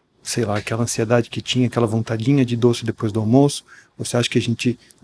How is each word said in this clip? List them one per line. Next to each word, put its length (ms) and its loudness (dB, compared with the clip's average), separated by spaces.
sei 220 -2
lá, 140 -2
aquela 240 -4
ansiedade 480 0
que 100 -8
tinha, 280 0
aquela 180 0
vontadinha 580 0
de 120 -4
doce 280 2
depois 280 -4
do 80 -2
almoço? 440 4
Ou 80 -8
você 120 -4
acha 120 0
que 100 0
a 40 0
gente 340 -2